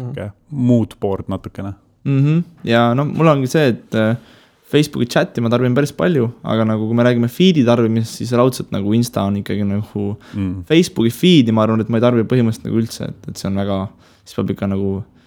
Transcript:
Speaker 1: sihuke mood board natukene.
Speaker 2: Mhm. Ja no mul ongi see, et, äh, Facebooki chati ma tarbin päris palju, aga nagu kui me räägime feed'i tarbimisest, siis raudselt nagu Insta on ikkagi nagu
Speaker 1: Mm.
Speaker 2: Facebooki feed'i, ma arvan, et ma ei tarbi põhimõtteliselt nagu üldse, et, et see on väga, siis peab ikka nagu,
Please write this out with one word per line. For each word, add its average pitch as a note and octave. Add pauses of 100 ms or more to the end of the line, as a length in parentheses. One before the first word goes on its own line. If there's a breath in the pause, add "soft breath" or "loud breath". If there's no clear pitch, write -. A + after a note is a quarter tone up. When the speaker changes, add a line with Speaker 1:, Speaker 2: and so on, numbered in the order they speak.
(140)
Speaker 1:
sihuke G2+ (220)
mood B2
board G2
natukene. G2 (320)
Speaker 2:
Mhm. C#3+ (200)
Ja A#2
no C#3
mul D3+
ongi C#3
see, D#3
et, -
äh, A2 (540 soft breath)
Facebooki C#3+
chati D3+
ma A#2
tarbin B2
päris C#3+
palju, D#3+ (160)
aga A2+
nagu A2
kui A2+
me A#2+
räägime A#2+
feed'i D#3+
tarbimisest, A2+
siis A#2
raudselt B2+
nagu G2+
Insta A#2
on G2+
ikkagi G2+
nagu G2+ (180 loud breath)
Speaker 1:
Mm. F#2+
Speaker 2:
Facebooki C3+
feed'i, C#3+
ma A2
arvan, A2
et G#2+
ma A#2
ei A2
tarbi A#2+
põhimõtteliselt A2+
nagu G#2+
üldse, -
et, -
et -
see -
on G2
väga, G2 (340 soft breath)
siis -
peab G#2
ikka G2
nagu, G2 (240 soft breath)